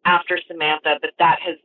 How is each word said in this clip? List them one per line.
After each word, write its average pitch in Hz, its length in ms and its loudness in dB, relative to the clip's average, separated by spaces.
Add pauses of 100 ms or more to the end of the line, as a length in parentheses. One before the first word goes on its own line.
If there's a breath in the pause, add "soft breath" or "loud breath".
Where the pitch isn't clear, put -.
after - 420 0
Samantha, 156 540 -2
but 156 80 -6 (100)
that 170 260 4
has 165 200 -6